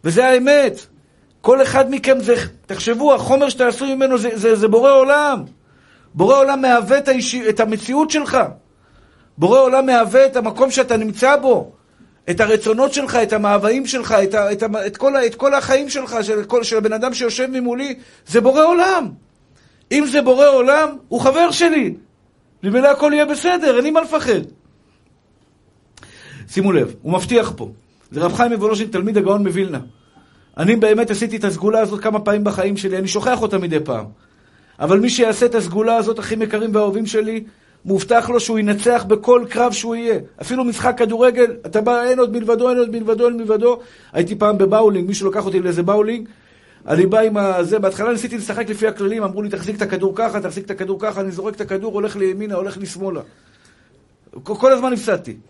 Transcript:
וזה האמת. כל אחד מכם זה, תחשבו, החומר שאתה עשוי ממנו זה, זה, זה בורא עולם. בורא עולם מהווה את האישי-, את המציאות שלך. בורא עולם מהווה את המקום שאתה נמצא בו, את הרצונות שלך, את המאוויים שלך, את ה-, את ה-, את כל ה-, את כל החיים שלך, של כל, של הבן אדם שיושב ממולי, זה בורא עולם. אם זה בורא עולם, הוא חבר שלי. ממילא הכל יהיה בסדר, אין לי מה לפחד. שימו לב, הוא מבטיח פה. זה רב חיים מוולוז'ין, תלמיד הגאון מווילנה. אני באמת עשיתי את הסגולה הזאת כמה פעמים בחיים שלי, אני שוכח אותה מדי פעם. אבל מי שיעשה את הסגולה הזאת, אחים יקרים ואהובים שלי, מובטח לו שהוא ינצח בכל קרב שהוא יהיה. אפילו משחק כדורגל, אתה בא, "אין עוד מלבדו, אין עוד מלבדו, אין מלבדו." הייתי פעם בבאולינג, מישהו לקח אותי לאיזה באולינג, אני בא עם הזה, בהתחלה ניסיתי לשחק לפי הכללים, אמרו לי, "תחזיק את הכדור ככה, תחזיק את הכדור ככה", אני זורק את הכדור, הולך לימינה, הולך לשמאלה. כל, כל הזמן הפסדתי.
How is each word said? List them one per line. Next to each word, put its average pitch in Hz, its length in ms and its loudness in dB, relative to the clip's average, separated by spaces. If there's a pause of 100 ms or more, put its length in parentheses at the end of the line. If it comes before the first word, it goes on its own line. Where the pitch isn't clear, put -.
וזה 180 220 2
האמת. 262 600 2 (580)
כל 262 180 6
אחד 262 280 2
מכם 269 300 0
זה, 226 140 2 (320)
תחשבו, 233 480 0
החומר 269 340 2
שאתה 254 200 0
עשוי 269 260 -4
ממנו 262 240 0
זה, 220 160 -2
זה, 220 220 2
זה 214 120 2
בורא 240 240 4
עולם. 269 520 2 (720)
בורא 214 240 4
עולם 269 240 2
מהווה 247 360 2
את 277 100 -2
האישי-, 247 400 -2
את 214 120 0
המציאות 240 500 -2
שלך. 294 280 -2 (1000)
בורא 202 220 6
עולם 262 260 2
מהווה 247 400 4
את 269 100 -2
המקום 233 340 0
שאתה 247 260 0
נמצא 220 400 0
בו, 262 360 0 (580)
את 175 100 -2
הרצונות 220 540 2
שלך, 269 220 -4
את 214 160 0
המאוויים 208 540 0
שלך, 247 260 -6
את 196 220 2
ה-, 208 180 0
את 208 100 -4
ה-, 214 240 -4
את 208 100 -10
כל 277 200 0
ה-, 254 100 2
את 233 80 -2
כל 269 200 0
החיים 269 340 0
שלך, 247 340 -8
של 208 220 -2
כל, 233 200 0
של 226 120 -2
הבן 214 160 0
אדם 240 220 -4
שיושב 247 380 -4
ממולי, 254 420 -4 (320)
זה 233 140 2
בורא 269 240 4
עולם. 349 440 2 (840)
אם 294 140 2
זה 277 160 2
בורא 254 260 6
עולם, 285 480 2 (120)
הוא 233 120 -4
חבר 320 300 4
שלי. 311 440 0 (680)
ממילא 247 260 4
הכל 285 260 4
יהיה 294 100 4
בסדר, 311 520 0
אין 247 80 2
לי 302 60 -2
מה 320 100 2
לפחד. 302 400 -2 (2000)
שימו 190 240 -2
לב, 135 300 0
הוא 156 100 -6
מבטיח 214 440 0
פה. 107 120 -14 (420)
זה 143 100 -8
רב 170 140 -2
חיים 240 180 0
מוולוז'ין, 214 360 -2
תלמיד 202 280 -4
הגאון 202 300 0
מווילנה. 175 340 -4 (760)
אני 202 180 2
באמת 220 340 2
עשיתי 214 260 -4
את 208 80 -6
הסגולה 202 360 0
הזאת 208 200 -2
כמה 214 200 -2
פעמים 208 240 0
בחיים 196 320 -2
שלי, 190 220 -4
אני 190 100 -4
שוכח 220 340 -2
אותה 208 160 -2
מדי 165 220 -2
פעם. 117 240 -6 (760)
אבל 185 200 2
מי 240 100 0
שיעשה 233 360 0
את 233 80 -2
הסגולה 214 420 0
הזאת, 220 220 -2
אחים 220 240 -6
יקרים 220 320 -4
ואהובים 208 320 0
שלי, 220 380 -4 (400)
מובטח 233 460 0
לו 240 100 2
שהוא 226 180 -4
ינצח 208 500 0
בכל 240 420 4
קרב 240 220 0
שהוא 233 220 -6
יהיה. 233 240 -2 (220)
אפילו 254 240 -4
משחק 240 340 -2
כדורגל, 233 580 2 (100)
אתה 214 140 0
בא, 240 220 0
"אין 254 160 0
עוד 240 140 2
מלבדו, 233 380 0
אין 247 80 0
עוד 240 120 0
מלבדו, 226 380 0
אין 240 80 -2
מלבדו." 226 420 0 (340)
הייתי 175 220 -2
פעם 208 240 0
בבאולינג, 196 500 2
מישהו 196 220 -2
לקח 202 160 -4
אותי 190 140 -2
לאיזה 175 220 -2
באולינג, 214 460 -2 (580)
אני 185 200 2
בא 220 140 2
עם 220 160 0
הזה, 190 420 0
בהתחלה 202 340 -2
ניסיתי 240 260 -6
לשחק 214 320 -8
לפי 208 160 -4
הכללים, 214 360 -4
אמרו 196 200 -6
לי, 208 60 -6
"תחזיק 196 280 -8
את 220 60 -6
הכדור 190 340 -4
ככה, 226 240 -2
תחזיק 180 240 -10
את 202 60 -16
הכדור 190 300 -8
ככה", 180 200 -6
אני 196 100 -6
זורק 190 240 -10
את - 60 -16
הכדור, 196 320 -6
הולך 202 240 -6
לימינה, 196 380 -4
הולך 190 240 -8
לשמאלה. 180 420 -10 (1200)
כל, 208 120 -8
כל 262 180 4
הזמן 254 200 0
הפסדתי. 190 440 -6 (140)